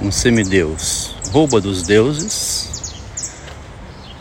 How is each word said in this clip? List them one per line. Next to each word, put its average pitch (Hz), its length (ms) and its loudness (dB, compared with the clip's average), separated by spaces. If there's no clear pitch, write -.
um 98 100 0
semideus, 95 1040 2
rouba 139 280 6
dos 92 220 -2
deuses. 113 920 2